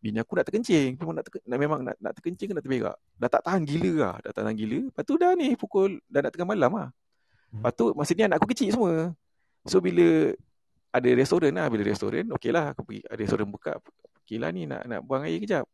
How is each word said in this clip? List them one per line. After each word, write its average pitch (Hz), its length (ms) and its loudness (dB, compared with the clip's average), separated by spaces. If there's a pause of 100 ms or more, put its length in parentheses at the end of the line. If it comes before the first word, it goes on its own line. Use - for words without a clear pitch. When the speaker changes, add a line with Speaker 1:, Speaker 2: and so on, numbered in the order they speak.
Speaker 1:
Bini 107 160 -4
aku 117 240 -2
nak - 80 0
terkencing. 156 480 2
Memang 160 240 -6
nak - 80 -10
terke-, - 160 -14
nak, 123 160 -4
memang 147 240 0
nak, 117 160 -6
nak 104 160 -6
terkencing 185 320 -8
ke 202 80 -4
nak 147 80 -6
terberak. 123 320 -2 (240)
Dah 120 80 0
tak - 160 0
tahan 185 240 0
gila 170 240 0
lah. 135 220 0 (100)
Dah 107 80 -10
tak 107 160 -4
tahan 110 80 -2
gila. 110 320 -4
Lepas 208 160 -6
tu 302 160 0
dah 359 160 4
ni 294 240 0
pukul, 196 480 0
dah 139 160 0
nak 127 80 -4
tengah 175 160 -6
malam 180 240 2
lah. 160 160 -6 (640)
Speaker 2:
Hmm. 110 80 -10
Speaker 1:
Lepas 113 160 0
tu 226 160 2
masa 147 240 0
ni 220 80 4
anak 185 160 2
aku - 120 2
kecil 240 200 0
semua. 175 400 0 (520)
So 185 160 4
bila 170 520 4 (560)
ada 123 240 2
restoran 139 400 4
lah, 165 160 0
bila 110 160 0
restoran, 104 520 -2
okey - 120 -4
lah 147 240 0
aku - 120 -10
pergi, 104 200 -14
ada 110 160 -10
restoran 104 280 -2
buka, 101 280 -8 (480)
okey 110 160 -8
lah 160 120 -4
ni 180 120 -8
nak, 139 200 -10
nak 117 200 -8
buang 135 200 -4
air 165 160 -4
kejap. 202 340 -2